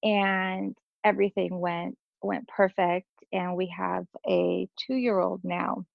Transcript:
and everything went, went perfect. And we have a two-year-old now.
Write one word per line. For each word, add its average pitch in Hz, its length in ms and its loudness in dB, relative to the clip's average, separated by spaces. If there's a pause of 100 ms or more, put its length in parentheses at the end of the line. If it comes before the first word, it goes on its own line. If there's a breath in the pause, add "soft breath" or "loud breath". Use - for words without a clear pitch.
and 196 720 0 (300)
everything 196 520 2
went, 175 400 -4 (240)
went 196 280 -4
perfect. 185 580 2 (240)
And 180 240 -2
we 185 120 -2
have 180 380 -4 (220)
a 180 400 2 (180)
two-year-old 190 600 0
now. 175 500 -2